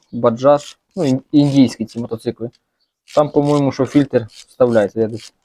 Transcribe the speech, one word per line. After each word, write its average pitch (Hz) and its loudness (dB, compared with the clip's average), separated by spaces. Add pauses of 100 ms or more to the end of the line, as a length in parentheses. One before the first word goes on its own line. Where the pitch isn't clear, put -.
(120)
баджаж, 123 0 (180)
ну, 180 -4
ін-, 131 0 (100)
індійські 139 2
ці 117 -14
мотоцикли. 113 -8 (640)
Там, 147 0
по-моєму, 143 0
що 131 -4
фільтр 127 0
вставляється. 113 -2
Я 110 0
десь, 110 -12 (100)